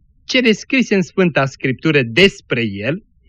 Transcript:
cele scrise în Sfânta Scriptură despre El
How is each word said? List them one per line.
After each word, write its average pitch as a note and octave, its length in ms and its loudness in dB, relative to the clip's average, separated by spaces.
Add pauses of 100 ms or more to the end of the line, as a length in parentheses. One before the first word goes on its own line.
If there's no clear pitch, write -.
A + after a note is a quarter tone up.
(260)
cele B3 260 2
scrise A#3 420 -2
în F#3+ 80 2
Sfânta D#3+ 420 0
Scriptură C#3 580 -2
despre A#2+ 640 0
El G#2+ 360 -6 (260)